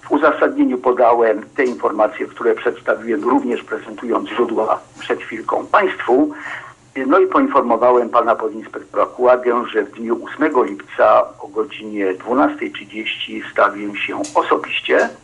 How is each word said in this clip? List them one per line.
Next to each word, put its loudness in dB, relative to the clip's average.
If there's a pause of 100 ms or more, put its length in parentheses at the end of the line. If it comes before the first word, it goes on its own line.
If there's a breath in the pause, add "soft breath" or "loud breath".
W -4
uzasadnieniu 2
podałem 4 (140)
te 2
informacje, -2
które -2
przedstawiłem, -4
również 0
prezentując -6
źródła -2 (180)
przed -6
chwilką -6
państwu. 2 (720 loud breath)
No 4
i 6
poinformowałem 4
pana 2
podinspektora -4
Kułagę, 2
że 0
w -6
dniu -4
ósmego -2
lipca 2 (140)
o -18
godzinie -4
dwunastej -2
trzydzieści -10 (100)
stawię -2
się -8 (120)
osobiście 0 (160)